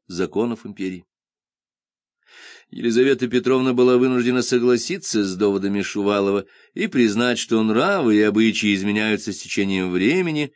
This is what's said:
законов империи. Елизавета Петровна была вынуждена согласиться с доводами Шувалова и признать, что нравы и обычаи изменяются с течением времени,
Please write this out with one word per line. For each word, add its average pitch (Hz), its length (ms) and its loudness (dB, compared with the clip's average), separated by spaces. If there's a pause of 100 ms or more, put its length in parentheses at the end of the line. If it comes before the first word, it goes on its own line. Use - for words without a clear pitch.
законов 101 580 -4
империи. 92 400 -10 (1600)
Елизавета 127 580 0
Петровна 127 440 0
была 123 240 4
вынуждена 127 460 2
согласиться 123 840 0
с 95 120 -4
доводами 101 440 0
Шувалова 101 640 0 (300)
и 220 120 -4
признать, 120 520 0
что 113 240 0
нравы 123 540 2
и 107 40 6
обычаи 107 540 2
изменяются 104 580 -2
с 90 60 -12
течением 95 520 -4
времени, 147 640 0